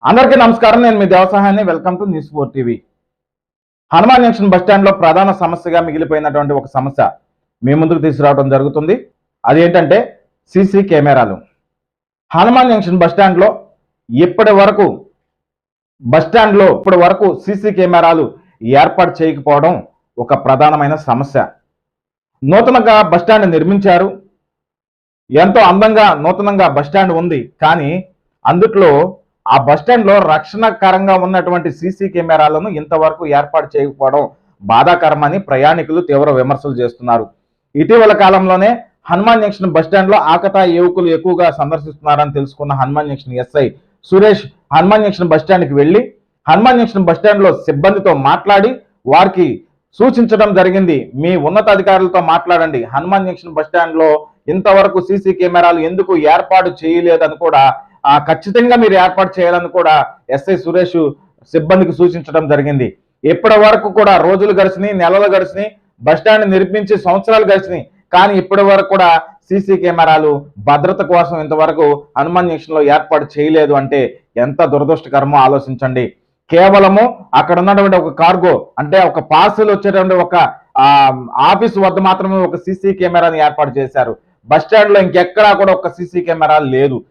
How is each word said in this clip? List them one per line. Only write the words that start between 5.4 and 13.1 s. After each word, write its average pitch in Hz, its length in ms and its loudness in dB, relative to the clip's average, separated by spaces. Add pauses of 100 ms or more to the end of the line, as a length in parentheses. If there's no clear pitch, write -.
సమస్యగా 170 440 -4
మిగిలిపోయినటువంటి 151 680 -4
ఒక 139 140 -4 (100)
సమస్య 135 260 -4 (600)
మీ 135 180 0
ముందుకు 165 240 0
తీసుకురావడం 143 480 0
జరుగుతుంది. 151 420 -2 (480)
అదేంటంటే 170 540 2 (560)
సీసీ 196 360 2
కెమెరాలు. 139 480 2 (920)
హనుమాన్ 247 400 2
జంక్షన్ 185 320 -2
బస్ 165 120 0